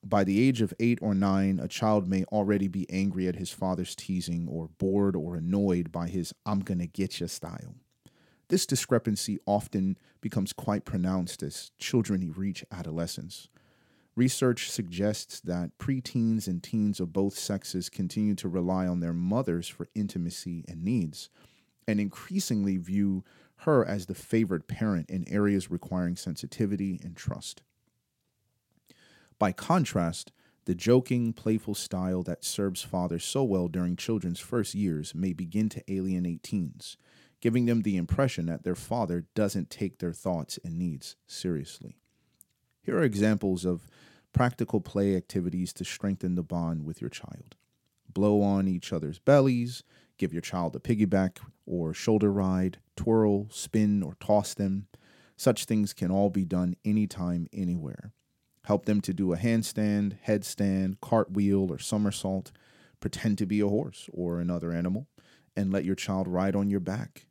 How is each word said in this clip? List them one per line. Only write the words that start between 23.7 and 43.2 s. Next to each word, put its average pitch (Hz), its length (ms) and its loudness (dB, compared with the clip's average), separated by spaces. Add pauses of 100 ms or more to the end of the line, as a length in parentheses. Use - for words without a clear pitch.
as 92 220 -4
the 95 80 -6
favored 95 540 0
parent 98 420 -2
in 92 180 -6
areas 101 400 2
requiring 87 460 -4
sensitivity 95 880 -4
and 85 140 -12
trust. - 460 -8 (1800)
By 185 140 4
contrast, 107 800 0 (320)
the 90 100 2
joking, 120 600 4
playful 110 400 -2
style 92 480 -2
that 85 200 -6
serves 98 400 -2
fathers 90 400 -2
so 135 220 0
well 95 240 2
during 87 280 -2
children's 92 440 -2
first - 340 -2
years 85 400 -2
may 90 200 -2
begin 92 340 -2
to - 240 -8
alienate 92 500 -2
teens, - 540 -6 (460)
giving 120 240 4
them 117 160 4
the 98 160 2
impression 87 480 0
that 82 160 -4
their 90 120 -2
father 87 600 -2
doesn't 98 340 0
take - 300 -6
their 85 160 -4
thoughts 85 500 -4
and 82 140 -6
needs 82 380 -6 (100)
seriously. - 720 -6 (840)
Here - 160 -2
are 175 60 4
examples 101 640 4